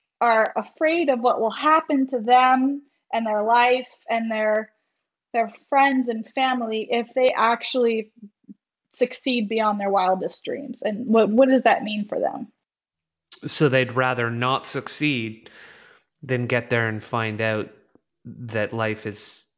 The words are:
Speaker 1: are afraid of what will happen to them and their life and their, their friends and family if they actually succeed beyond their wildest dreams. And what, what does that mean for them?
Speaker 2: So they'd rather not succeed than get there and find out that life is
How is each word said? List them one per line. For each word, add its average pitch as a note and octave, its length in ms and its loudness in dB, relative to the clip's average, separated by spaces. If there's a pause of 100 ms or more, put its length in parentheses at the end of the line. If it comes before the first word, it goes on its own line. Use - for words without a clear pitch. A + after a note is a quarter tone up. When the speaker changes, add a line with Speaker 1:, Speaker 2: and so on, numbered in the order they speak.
(220)
Speaker 1:
are A3+ 340 4
afraid D#4 540 0
of B3+ 100 2
what A#3+ 220 2
will A3 100 0
happen D4+ 560 2
to B3+ 120 -4
them B3+ 640 4 (280)
and A3+ 140 -2
their G#3 160 0
life A#3+ 480 4 (200)
and A3+ 220 -2
their, G#3+ 400 -2 (600)
their A3+ 180 0 (160)
friends C4+ 400 2
and A3+ 220 -4
family A#3+ 600 -2
if A#3+ 260 -2
they B3+ 160 4
actually A#3 800 0 (800)
succeed A#3+ 560 -2
beyond G#3+ 320 -2
their G3 120 -2
wildest F#3 520 0
dreams. - 380 -8
And G#3+ 240 -6
what, G#3+ 240 4
what B3 180 4
does C4 140 4
that A3+ 220 2
mean G#3 220 -6
for - 140 -6
them? - 280 -4 (1000)
Speaker 2:
So D3 240 2
they'd B2 240 2
rather B2 380 0
not B2+ 340 -2
succeed B2 840 -6 (760)
than B2 240 -2
get A#2+ 240 -2
there A#2 180 0
and G#2+ 120 -6
find A2 380 -6
out A2 300 -2 (560)
that A2+ 480 -6
life A2 320 -4
is - 400 -14 (120)